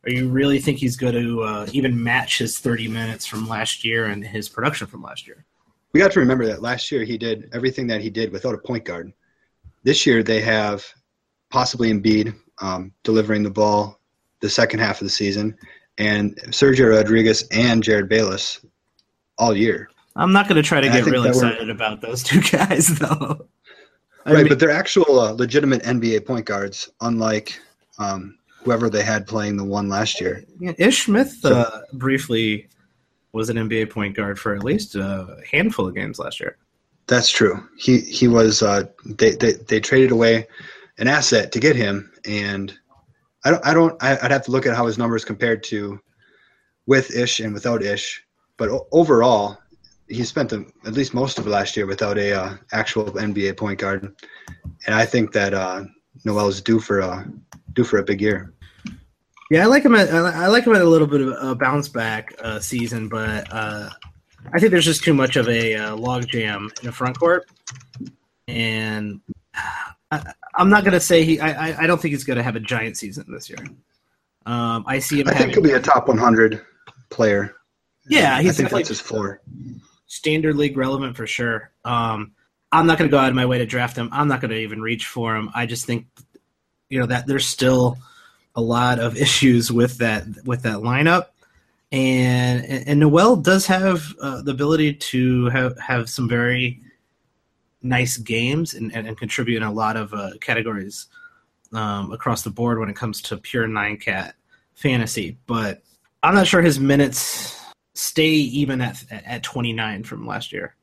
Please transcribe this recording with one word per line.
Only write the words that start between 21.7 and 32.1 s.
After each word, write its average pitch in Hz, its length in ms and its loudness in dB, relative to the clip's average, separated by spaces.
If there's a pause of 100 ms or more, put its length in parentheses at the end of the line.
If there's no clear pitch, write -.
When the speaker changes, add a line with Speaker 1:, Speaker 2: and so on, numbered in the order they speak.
Speaker 1:
those 123 220 -6
two 170 180 4
<laughs> - 100 0
guys, 165 480 2
though. 151 480 -4 (800)
I 151 60 2
Speaker 2:
Right, 156 80 8
Speaker 1:
mean 147 80 6
Speaker 2:
but 147 120 4
they're 156 120 4
actual, 147 480 4
uh, 110 140 2
legitimate 123 520 0
N 123 140 0
B 113 160 0
A 101 60 0
point 113 240 -6
guards, 98 440 -6 (120)
unlike, 113 580 -2 (400)
um, 98 380 -8 (260)
whoever 117 260 2
they 101 140 0
had 107 240 -2
playing 104 300 -4
the 98 80 -4
one 101 240 -2
last 104 320 -2
year. - 240 -6 (140)
Speaker 1:
Yeah, 180 180 -6
Ish 233 280 2
Smith, 247 360 2
Speaker 2:
So 131 120 2
Speaker 1:
uh, 113 280 -2 (100)
briefly 123 800 -2 (640)